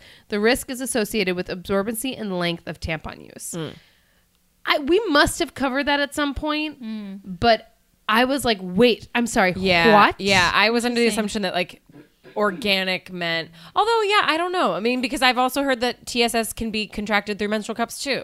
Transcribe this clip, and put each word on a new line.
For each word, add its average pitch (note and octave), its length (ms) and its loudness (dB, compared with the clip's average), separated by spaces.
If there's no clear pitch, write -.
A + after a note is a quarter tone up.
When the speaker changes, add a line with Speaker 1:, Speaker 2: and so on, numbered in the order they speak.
Speaker 1:
The G#3+ 120 -4
risk A#3 300 2
is B3 100 -8
associated G#3 560 -2
with F3+ 120 -4
absorbency G3+ 720 -4
and G3 200 -6
length E3+ 300 -4
of D#3+ 120 -10
tampon D#3+ 440 -8
use. - 320 -16
Speaker 2:
Mm. D#3 180 -8
Speaker 1:
I, E4+ 140 2
we D4+ 300 2
must D4+ 320 4
have D#4 140 -4
covered C4+ 320 -2
that C#4+ 140 2
at C#4+ 140 -4
some C#4+ 200 -2
point, D4+ 480 -6
Speaker 3:
Mm. G#3 420 -10
Speaker 1:
but A3 500 0
I A3+ 160 4
was C4 200 0
like, A3+ 180 0
"Wait, F#3 520 2
I'm A#3+ 120 0
sorry, G3 300 2
Speaker 2:
Yeah. F3 360 4
Speaker 1:
what?" - 140 -2
Speaker 2:
Yeah, F#3+ 340 4
I G3+ 160 4
was A#3 160 0
under A#3+ 100 -2
the A#3 60 2
Speaker 3:
Interesting. A3+ 160 2
Speaker 2:
assumption G#3+ 240 -2
that, F#3 120 -2
like, - 280 -6
organic F#3+ 760 -2
meant, E3+ 380 -4
although, A4+ 280 2
yeah, G#4 200 2
I D4+ 140 2
don't F4 160 -2
know. C#4+ 220 0
I E3 60 -4
mean, B3 200 0
because A#3+ 200 -4
I've B3 160 4
also B3+ 280 0
heard C4 160 -2
that B3 260 -4
T A#3+ 160 0
S A#3 100 2
S A3+ 200 -2
can A3+ 180 -6
be G#3+ 160 -4
contracted G#3 540 -2
through G#3 80 -2
menstrual G#3+ 260 -4
cups - 260 -6
too. B3 240 -4